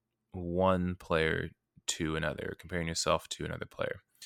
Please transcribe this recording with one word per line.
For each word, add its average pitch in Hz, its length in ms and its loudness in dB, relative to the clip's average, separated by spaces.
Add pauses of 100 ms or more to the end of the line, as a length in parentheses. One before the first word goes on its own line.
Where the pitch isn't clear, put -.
(320)
one 90 640 2
player 82 560 2 (340)
to 78 320 0
another, 76 420 -2
comparing 87 260 -4
yourself 82 440 0
to - 160 -6
another 85 200 -6
player. - 360 -6 (240)